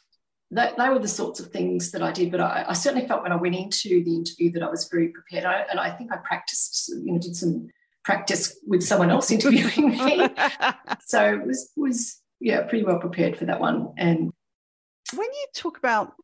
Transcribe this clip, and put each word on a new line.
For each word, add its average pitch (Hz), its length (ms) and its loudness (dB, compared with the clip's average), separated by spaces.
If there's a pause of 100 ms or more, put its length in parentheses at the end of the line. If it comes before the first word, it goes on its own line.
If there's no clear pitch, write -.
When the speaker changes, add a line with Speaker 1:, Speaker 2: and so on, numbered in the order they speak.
(520)
Speaker 1:
That, 233 260 0
they 247 120 2
were 262 100 4
the 208 80 0
sorts - 320 -4
of - 120 -14
things 180 400 -2
that 180 120 -6
I 165 80 0
did, 175 200 0
but 180 80 0
I, - 280 -2
I - 60 -2
certainly 254 340 0
felt - 160 0
when 180 80 -2
I 175 40 2
went 175 200 0
into 185 480 0
the 170 120 0
interview 170 380 0
that 170 100 -2
I - 60 -2
was 165 220 -4
very 170 180 2
prepared. 170 360 -8
I, 185 240 0
and 185 100 -2
I - 120 -2
think 233 200 -12
I - 60 -4
practiced, - 720 -4
you - 220 -6
know, 170 80 2
did 175 160 -4
some - 320 -2 (380)
practice 196 520 -2 (100)
with 185 160 4
someone 180 280 4
else - 200 2
interviewing 269 580 4
me. 269 440 4
Speaker 2:
<laughs> - 40 -10 (680)
Speaker 1:
So 208 300 4
it - 100 -6
was, 262 300 -4
was, 254 440 -2 (200)
yeah, 226 240 2
pretty 220 220 -2
well 180 120 2
prepared - 400 -2
for - 80 -6
that - 140 -2
one. - 380 -2
And 170 340 2 (840)
Speaker 2:
when 392 180 -4
you 571 220 -8
talk - 240 -8
about, 226 360 0 (100)